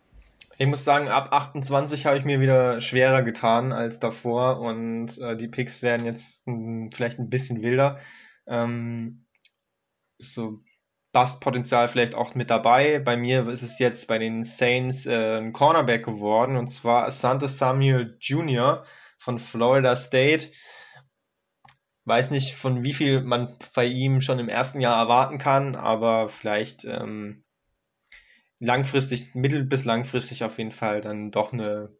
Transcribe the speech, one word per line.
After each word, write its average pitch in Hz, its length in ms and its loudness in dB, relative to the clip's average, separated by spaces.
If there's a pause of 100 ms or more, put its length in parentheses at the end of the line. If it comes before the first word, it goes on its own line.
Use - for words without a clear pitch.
(580)
Ich 135 80 2
muss 139 180 -2
sagen, 143 240 2
ab 135 240 0
achtundzwanzig 139 760 -2
habe 139 100 4
ich 135 80 -4
mir 143 160 0
wieder 127 400 4
schwerer 131 400 4
getan 117 520 2
als 117 280 -4
davor 120 580 0
und, 113 600 -6
äh, 117 180 -6
die 113 120 -8
Picks - 340 -8
werden 120 240 0
jetzt, - 400 -12
mm, 113 480 -8
vielleicht 120 240 -4
ein 127 100 -6
bisschen 123 340 -4
wilder. 139 360 2 (480)
Ähm, 117 800 -6 (880)
so 113 440 -10 (520)
Bust-Potenzial 123 800 2
vielleicht 120 240 2
auch 117 200 -4
mit 120 140 -4
dabei. 135 520 4
Bei 120 180 0
mir 123 300 2
ist 123 120 -8
es 117 180 -12
jetzt 120 300 0
bei 113 80 0
den 113 280 -4
Saints, 127 600 0
äh, 110 320 0
ein 113 160 -6
Cornerback 139 540 4
geworden, 110 500 2
und 123 120 -4
zwar 120 360 2
Asante 135 440 0
Samuel 131 720 2
Junior 143 680 0 (320)
von 120 200 -6
Florida 123 560 4
State. 139 580 2 (1500)
Weiß 123 240 2
nicht, 135 240 -2
von 127 280 -2
wie 139 120 -2
viel 135 260 2
man 123 380 -4 (160)
bei 120 100 2
ihm 131 380 0
schon 131 160 -2
im 117 100 -4
ersten 135 320 -2
Jahr 120 180 2
erwarten 127 380 4
kann, 139 400 0
aber 110 540 0
vielleicht, 110 560 -6
ähm, 107 560 -10 (1160)
langfristig, 131 760 -2
mittel- 135 300 0
bis 135 200 -2
langfristig 120 580 -2
auf 110 140 -6
jeden 110 160 -8
Fall 104 300 -4
dann 107 280 -8
doch 107 220 -2
eine, 104 480 -6